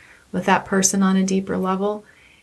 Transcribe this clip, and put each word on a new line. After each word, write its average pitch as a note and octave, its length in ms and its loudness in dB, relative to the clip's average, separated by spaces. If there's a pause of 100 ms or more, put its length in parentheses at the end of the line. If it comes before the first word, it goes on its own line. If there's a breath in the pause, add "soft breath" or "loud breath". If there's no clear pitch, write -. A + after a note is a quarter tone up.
(320 loud breath)
with F#3 140 -4
that F#3 180 2
person G3 400 2
on F#3+ 120 2
a F#3+ 60 4
deeper F#3+ 340 -2
level. F#3+ 480 -2 (380 soft breath)